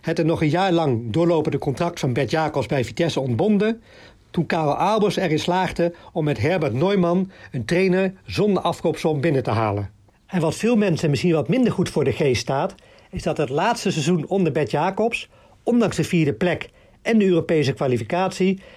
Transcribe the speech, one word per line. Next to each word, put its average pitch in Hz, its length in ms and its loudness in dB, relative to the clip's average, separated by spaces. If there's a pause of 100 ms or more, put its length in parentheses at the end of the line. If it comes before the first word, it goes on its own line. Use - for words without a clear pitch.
het 160 180 -2
er 165 60 0
nog 156 180 0
een 151 60 2
jaar 180 240 2
lang 123 400 0
doorlopende 156 460 2
contract 170 420 -4
van 135 120 0
Bert 127 180 -2
Jacobs 151 360 -2
bij 135 180 -2
Vitesse 160 360 -2
ontbonden, 202 600 0 (480)
toen 170 160 -2
Karel 156 280 0
Albers 202 420 2
erin 160 220 0
slaagde 175 560 0 (180)
om 160 120 -2
met 147 140 0
Herbert 151 340 0
Neumann 180 580 0 (220)
een 123 120 -6
trainer 185 480 2 (140)
zonder 190 360 0
afkoopsom 160 580 -2
binnen 135 220 2
te 123 80 -4
halen. 104 400 -2 (360)
En 185 140 -2
wat 156 140 0
veel 233 220 0
mensen 185 340 2
misschien 143 220 2
wat 147 160 0
minder 226 240 2
goed - 180 0
voor 151 140 0
de 135 80 2
geest 131 280 0
staat, 143 340 -2 (360)
is 180 120 -8
dat 156 140 -2
het 143 120 -2
laatste 190 420 0
seizoen 156 360 0
onder 180 260 0
Bert 147 180 -2
Jacobs, 190 580 -2 (340)
ondanks 233 340 2
de 156 80 0
vierde 156 280 2
plek - 380 -4 (320)
en 226 160 2
de 202 60 4
Europese 160 480 2
kwalificatie, 175 880 -2 (140)